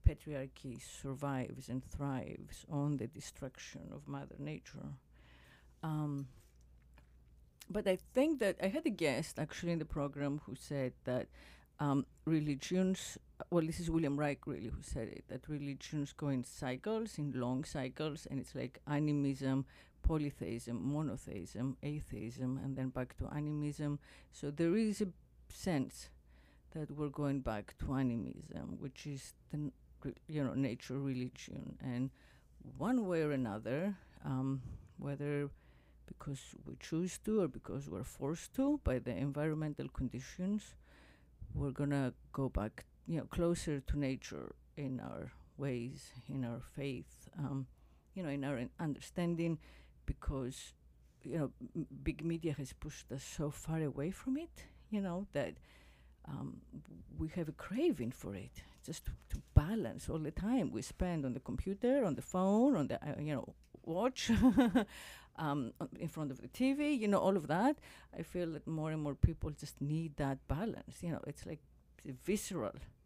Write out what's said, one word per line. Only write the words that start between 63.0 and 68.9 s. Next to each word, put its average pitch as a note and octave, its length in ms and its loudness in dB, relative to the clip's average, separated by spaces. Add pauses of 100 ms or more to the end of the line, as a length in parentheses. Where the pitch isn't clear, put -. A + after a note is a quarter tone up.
you D3+ 160 0
know, - 200 -4 (300)
watch, A3 460 0
<laughs> A3 1080 6
um, C#3+ 440 0
on, - 80 -6 (100)
in E3 100 -4
front D3+ 220 -4
of B2+ 100 -8
the - 80 -12
T C4 260 2
V, D4 180 2
you G#3+ 160 2
know, G3+ 100 8
all G3 180 6
of D#3 120 0
that. G#3+ 300 6 (380)
I E3 60 -6
feel F3 300 -2
that - 140 -6
more D#3 260 0